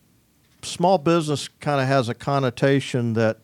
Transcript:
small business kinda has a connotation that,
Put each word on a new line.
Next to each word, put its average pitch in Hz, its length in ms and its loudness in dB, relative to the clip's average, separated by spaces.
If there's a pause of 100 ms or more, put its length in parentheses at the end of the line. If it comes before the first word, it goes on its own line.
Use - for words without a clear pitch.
(640)
small 185 340 0
business 151 500 0
kinda 139 380 -2
has 131 240 0
a 120 60 -6
connotation 135 1000 0
that, 110 300 0